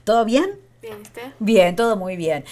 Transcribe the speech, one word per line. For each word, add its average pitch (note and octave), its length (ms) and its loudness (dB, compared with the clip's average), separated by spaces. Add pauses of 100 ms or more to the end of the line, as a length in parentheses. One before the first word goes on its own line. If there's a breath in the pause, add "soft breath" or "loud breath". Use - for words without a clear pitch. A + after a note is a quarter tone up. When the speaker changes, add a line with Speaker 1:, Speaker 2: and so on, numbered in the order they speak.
Speaker 1:
¿Todo A3+ 220 2
bien? D#4+ 340 0 (220)
Speaker 2:
Bien, G#3+ 180 -16
¿y - 20 -20
usted? - 200 -20 (180)
Speaker 1:
Bien, F#3+ 360 4
todo A3+ 220 0
muy F#3 180 -8
bien. D#3+ 360 -4